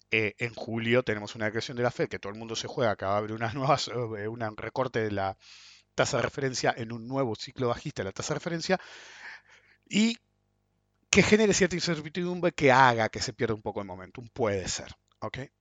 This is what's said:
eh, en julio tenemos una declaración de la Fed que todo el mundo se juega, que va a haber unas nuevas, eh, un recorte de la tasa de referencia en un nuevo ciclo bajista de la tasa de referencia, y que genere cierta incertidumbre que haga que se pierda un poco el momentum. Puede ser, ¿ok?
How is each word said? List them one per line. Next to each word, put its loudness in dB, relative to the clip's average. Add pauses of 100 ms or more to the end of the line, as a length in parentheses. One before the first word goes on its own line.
(100)
eh, 2
en -6
julio 0
tenemos -4
una -2
declaración -4
de -2
la 2
Fed -4
que -8
todo -10
el -12
mundo -8
se -6
juega, 0
que -8
va 0
a 2
haber -4
unas -4
nuevas, 0
eh, -4
un -6
recorte -2
de 0
la -2 (580)
tasa 0
de 0
referencia -2
en -8
un -10
nuevo -2
ciclo -4
bajista -4
de -4
la -10
tasa -6
de -6
referencia, -2 (1080)
y 4 (920)
que 8
genere 6
cierta 2
incertidumbre -2
que 4
haga 8
que -6
se -6
pierda 0
un -12
poco -4
el -6
momentum. -14
Puede 0
ser, -8 (260)
¿ok? -8 (220)